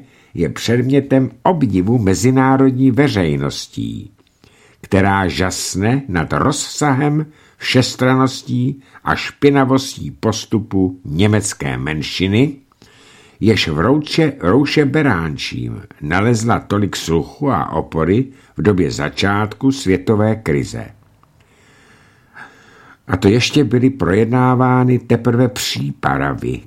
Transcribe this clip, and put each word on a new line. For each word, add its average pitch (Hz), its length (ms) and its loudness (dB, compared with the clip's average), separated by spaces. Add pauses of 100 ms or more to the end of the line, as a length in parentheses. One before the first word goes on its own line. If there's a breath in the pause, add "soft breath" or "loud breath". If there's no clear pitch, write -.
(340 loud breath)
je 82 140 0
předmětem 131 840 0 (120)
obdivu 113 560 2
mezinárodní 131 920 2
veřejností, 71 1200 -2 (680 soft breath)
která 98 480 0
žasne 92 800 -2
nad 85 240 -2
rozsahem, 147 920 -2 (300 soft breath)
všestranností 127 1300 0 (220 loud breath)
a 147 100 0
špinavostí 135 960 0
postupu 98 960 -2
německé 87 720 0
menšiny, 92 800 0 (840 soft breath)
jež 101 280 2
v 73 100 -2
rouče-, 147 640 0
rouše 143 440 2
beránčím 98 1000 -4 (180)
nalezla 107 580 0
tolik 101 380 -2
sluchu 82 540 -2
a 87 220 -2
opory 80 540 0 (300 loud breath)
v 80 60 -4
době 90 280 2
začátku 101 840 -2
světové 107 640 0
krize. 78 500 -4 (2250 loud breath)
A 98 100 -2
to 98 120 2
ještě 123 360 2
byly 123 260 2
projednávány 127 1080 2
teprve 120 500 0
přípravy 69 1200 -4